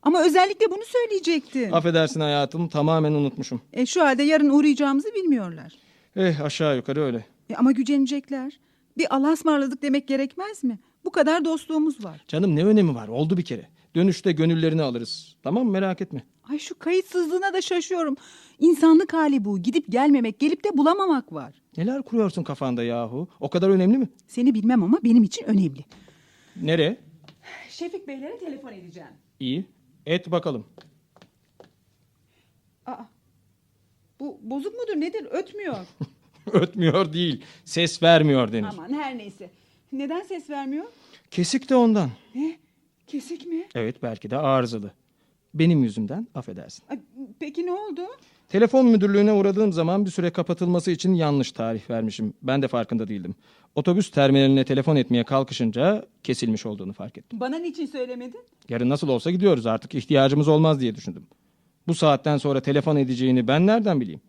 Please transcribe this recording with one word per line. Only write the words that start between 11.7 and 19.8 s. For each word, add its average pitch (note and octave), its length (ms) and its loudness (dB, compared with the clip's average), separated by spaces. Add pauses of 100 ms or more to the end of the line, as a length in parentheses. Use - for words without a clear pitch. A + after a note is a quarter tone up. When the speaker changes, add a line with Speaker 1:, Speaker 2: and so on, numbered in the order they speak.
Speaker 1:
var. D#3 220 -16
Speaker 2:
Canım E3 280 0
ne D#3 100 2
önemi G3+ 300 4
var? A2+ 120 -10
Oldu D#3 300 -2
bir F3 80 -2
kere. - 240 -10 (260)
Dönüşte F#3 360 2
gönüllerini D#3+ 500 2
alırız. A#2+ 600 -6
Tamam G#3+ 220 0
mı? G#3+ 60 0
Merak F#3+ 300 -2
etme. C#3+ 220 -10 (260)
Speaker 1:
Ay D4 100 -6
şu - 200 -14
kayıtsızlığına F4+ 720 -2
da F#4 80 -2
şaşıyorum. E4+ 540 -4 (440)
İnsanlık D#4+ 540 6
hali C#4+ 320 0
bu. G3 160 -2
Gidip B3 280 -2